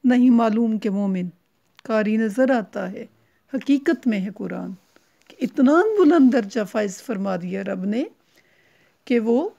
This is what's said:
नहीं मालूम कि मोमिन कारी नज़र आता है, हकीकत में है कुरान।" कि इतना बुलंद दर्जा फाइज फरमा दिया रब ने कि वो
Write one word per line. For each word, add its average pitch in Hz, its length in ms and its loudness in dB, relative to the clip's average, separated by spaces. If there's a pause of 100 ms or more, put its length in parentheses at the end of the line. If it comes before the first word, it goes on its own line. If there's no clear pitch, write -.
नहीं 247 240 4
मालूम 226 480 2
कि 214 100 -6
मोमिन 190 440 -4 (520)
कारी 214 320 -2
नज़र 226 360 0
आता 202 340 -4
है, 208 220 -12 (460)
हकीकत 277 520 -2
में 214 120 0
है 190 120 -6
कुरान।" 185 460 -10 (540)
कि - 100 -20
इतना 269 320 2
बुलंद 339 600 4
दर्जा 220 320 -2
फाइज 202 360 -6
फरमा 196 360 -6
दिया 180 260 -8
रब 190 220 -8
ने 240 260 -4 (960)
कि 240 120 2
वो 240 400 0